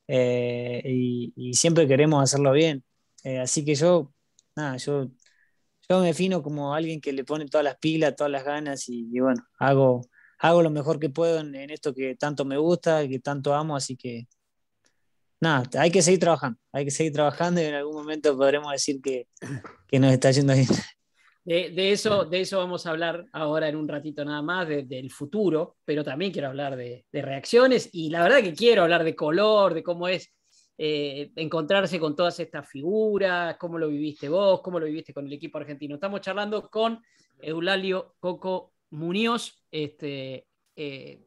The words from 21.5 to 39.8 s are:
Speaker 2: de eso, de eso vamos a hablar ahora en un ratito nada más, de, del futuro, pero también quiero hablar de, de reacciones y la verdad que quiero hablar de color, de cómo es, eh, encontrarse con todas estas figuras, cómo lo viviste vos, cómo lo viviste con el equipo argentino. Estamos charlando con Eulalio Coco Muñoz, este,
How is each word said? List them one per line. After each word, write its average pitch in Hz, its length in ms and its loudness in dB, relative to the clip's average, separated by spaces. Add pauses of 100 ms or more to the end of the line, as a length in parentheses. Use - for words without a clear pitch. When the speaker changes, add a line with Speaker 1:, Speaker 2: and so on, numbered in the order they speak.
Speaker 2:
de 190 200 2
eso, 202 340 2
de 180 160 0
eso 190 180 -2
vamos 180 260 -4
a 170 60 -4
hablar 170 420 -4
ahora 156 340 -2
en 147 80 -2
un 151 120 -4
ratito 147 360 -8
nada 147 200 -6
más, 175 240 -2
de, 147 160 -4
del 127 260 -12
futuro, 165 760 -2
pero 151 200 -2
también 151 280 -4
quiero 139 180 -6
hablar 135 260 -6
de, 123 360 -12
de 147 120 -6
reacciones 214 680 4
y 160 200 -4
la 170 100 0
verdad 233 220 8
que 175 100 -4
quiero 208 300 6
hablar 165 200 4
de 160 120 -2
color, 196 580 4
de 160 80 -4
cómo 175 260 -4
es, 185 240 -4 (460)
eh, 147 580 -4
encontrarse 160 640 0
con 151 160 -2
todas 175 240 0
estas 156 300 -12
figuras, 185 880 -2
cómo 165 220 -8
lo 156 80 -2
viviste 147 420 -6
vos, 185 320 4
cómo 180 180 -6
lo 160 60 -4
viviste 156 260 -8
con 143 140 -12
el 139 80 -14
equipo 156 240 -12
argentino. 143 380 -12
Estamos 196 260 -8
charlando 208 480 -6
con 226 320 -2 (400)
Eulalio 185 800 -4
Coco 185 540 -8 (180)
Muñoz, 196 800 -4
este, 139 760 -10 (280)